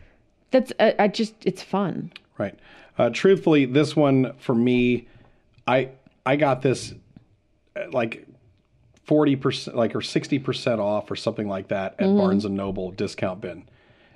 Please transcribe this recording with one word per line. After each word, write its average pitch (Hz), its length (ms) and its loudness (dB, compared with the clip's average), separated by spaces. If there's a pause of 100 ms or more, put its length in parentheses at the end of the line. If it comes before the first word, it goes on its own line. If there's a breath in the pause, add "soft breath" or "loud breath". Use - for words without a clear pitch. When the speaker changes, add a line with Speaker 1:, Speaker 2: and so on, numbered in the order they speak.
(500 soft breath)
Speaker 1:
That's, 254 280 2
uh, 220 200 4
I 208 100 4
just, 214 260 -4 (120)
it's - 160 -4
fun. 190 500 -4 (260)
Speaker 2:
Right. 101 200 -6 (400 soft breath)
Uh, 120 120 2
truthfully, 160 540 4
this 135 320 2
one 135 420 4
for - 160 -2
me, 123 540 2 (580 soft breath)
I, 131 240 2 (360)
I 135 100 2
got 143 260 0
this, - 300 -2 (840)
uh, - 160 -8
like, 117 340 -4 (760)
forty 151 320 4
percent, 131 400 -4
like, 113 180 0
or 110 80 -6
sixty - 360 -2
percent 127 420 -4
off 104 300 -4
or 98 60 -8
something 107 320 -4
like 98 200 -8
that 98 300 -6
at 196 80 0
Speaker 1:
Mm-hmm. 202 120 4
Speaker 2:
Barnes 196 260 2
and 98 120 -4
Noble 95 360 -6
discount 98 480 -6
bin. 87 240 -12 (520 soft breath)